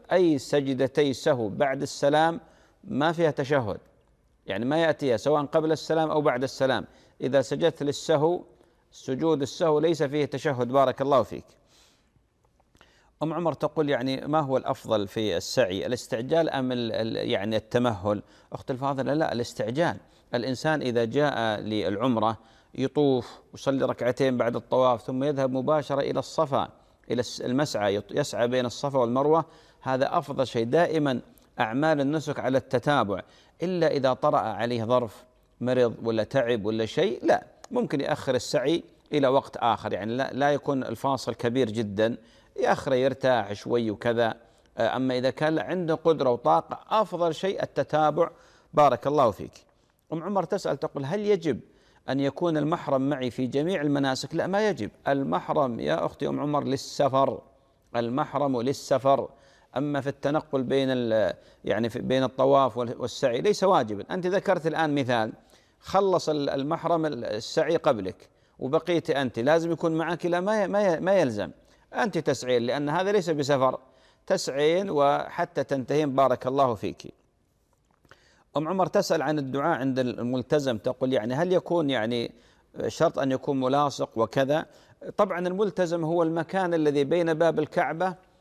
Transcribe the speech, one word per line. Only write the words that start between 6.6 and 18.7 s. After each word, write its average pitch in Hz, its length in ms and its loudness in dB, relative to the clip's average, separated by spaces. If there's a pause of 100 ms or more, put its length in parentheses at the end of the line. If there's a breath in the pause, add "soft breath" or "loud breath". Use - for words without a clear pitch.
إذا 135 200 0
سجدت 147 420 -2
للسهو، 151 600 0 (500 soft breath)
سجود 143 500 -2
السهو 151 360 0
ليس 156 240 2
فيه 143 220 0
تشهد. 127 440 -2
بارك 131 340 2
الله 135 200 4
فيك. - 220 -6 (1800 soft breath)
أم 160 100 -2
عمر 160 200 0
تقول 147 380 -2
يعني 131 360 -2
ما 156 140 2
هو 131 160 0
الأفضل 110 520 0
في 107 280 -2
السعي، 98 500 0
الاستعجال 131 640 -2
أم 131 220 -2
ال-، 117 200 -4
ال-، 110 380 -4
يعني 107 260 -2
التمهل؟ 104 640 0 (300 soft breath)
أخت - 180 -12